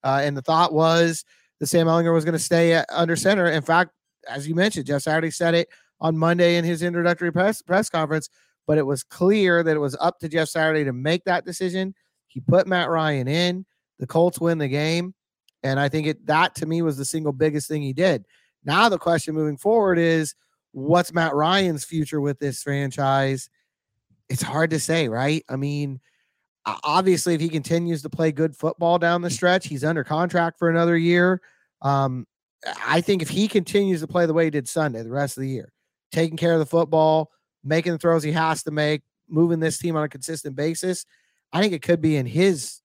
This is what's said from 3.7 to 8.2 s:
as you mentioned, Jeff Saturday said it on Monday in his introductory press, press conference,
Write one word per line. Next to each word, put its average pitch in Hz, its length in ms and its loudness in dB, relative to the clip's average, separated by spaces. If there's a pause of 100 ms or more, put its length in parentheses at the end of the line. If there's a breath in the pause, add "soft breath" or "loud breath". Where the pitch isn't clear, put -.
as 139 180 -10
you 160 80 -4
mentioned, 175 320 0
Jeff 139 160 -2
Saturday 160 300 0
said 170 220 0
it 170 140 0 (320 soft breath)
on 160 160 -2
Monday 170 400 4
in 170 80 0
his 170 200 -2
introductory 170 480 0
press, 185 280 0
press 190 300 -2
conference, 156 400 -2 (380)